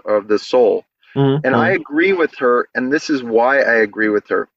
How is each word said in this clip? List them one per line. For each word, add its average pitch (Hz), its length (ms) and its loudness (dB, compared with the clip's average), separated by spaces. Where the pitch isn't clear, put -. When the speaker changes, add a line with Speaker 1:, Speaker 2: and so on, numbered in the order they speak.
Speaker 1:
of 107 240 -2
the 104 100 2
sole. 117 460 0
Speaker 2:
Mm-hmm. 139 280 0
Speaker 1:
And 131 120 0
I 120 160 2
Speaker 2:
Mm-hmm. - 80 -2
Speaker 1:
agree 170 320 -2
with 170 260 -2
her, 123 340 0
and 127 200 -4
this 156 180 -2
is 139 100 -2
why 120 380 2
I 117 180 2
agree 107 220 -2
with 104 180 -2
her. 101 280 -2